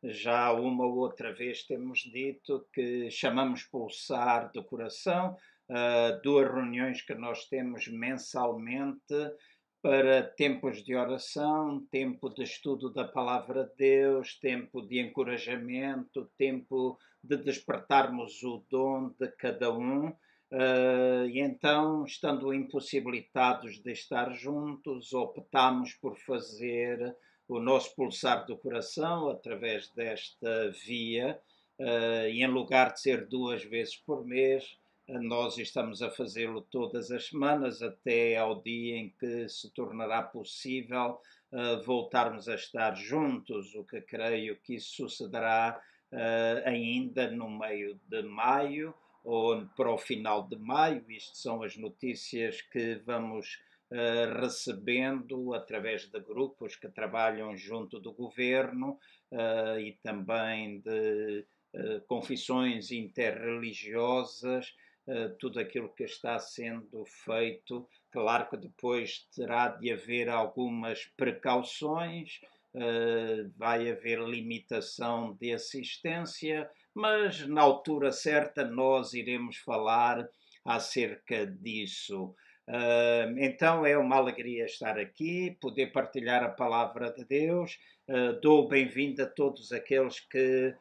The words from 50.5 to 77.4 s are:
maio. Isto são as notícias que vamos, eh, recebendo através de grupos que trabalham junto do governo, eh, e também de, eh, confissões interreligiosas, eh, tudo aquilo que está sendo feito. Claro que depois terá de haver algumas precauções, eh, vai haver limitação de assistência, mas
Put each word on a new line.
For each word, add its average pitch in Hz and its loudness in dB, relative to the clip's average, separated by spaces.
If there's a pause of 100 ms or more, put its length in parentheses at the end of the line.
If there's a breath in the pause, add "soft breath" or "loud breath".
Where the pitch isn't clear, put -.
maio. 131 2
Isto - -16
são 117 -4
as 101 -8
notícias 113 -6
que 117 -4 (100)
vamos, 113 -6 (300 soft breath)
eh, 117 2
recebendo 123 -2
através 107 -4
de - -10
grupos 117 -6
que - -16
trabalham 110 -2
junto 104 -10
do 107 -14
governo, 127 -2 (320 loud breath)
eh, 110 0
e 107 -8 (100)
também 110 -4
de, 107 0 (300)
eh, 107 -4
confissões 123 -2
interreligiosas, 117 -2 (320 soft breath)
eh, 117 -4 (100)
tudo 120 -4
aquilo 113 -4
que - -6
está 117 -4
sendo 113 -10
feito. 117 -4 (240 soft breath)
Claro 117 2
que - -8
depois 120 -4
terá 120 2
de 117 -4
haver 117 -2
algumas 113 -2 (100)
precauções, 151 -2 (340 loud breath)
eh, 117 0 (100)
vai 117 0
haver 113 -2
limitação 117 -4
de 120 -4
assistência, 156 -6 (220 loud breath)
mas 208 2